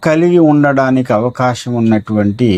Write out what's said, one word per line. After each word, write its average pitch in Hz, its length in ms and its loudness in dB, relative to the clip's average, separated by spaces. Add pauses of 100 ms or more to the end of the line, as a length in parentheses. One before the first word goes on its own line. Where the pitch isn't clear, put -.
కలిగి 170 340 2
ఉండడానికి 139 760 2
అవకాశం 123 600 -4
ఉన్నటువంటి 110 840 0